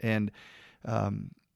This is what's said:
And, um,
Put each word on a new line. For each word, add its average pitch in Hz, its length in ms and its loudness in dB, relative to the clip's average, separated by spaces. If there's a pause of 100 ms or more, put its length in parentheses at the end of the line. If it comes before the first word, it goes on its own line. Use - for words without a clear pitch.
And, 107 260 2 (560)
um, 101 460 0 (240)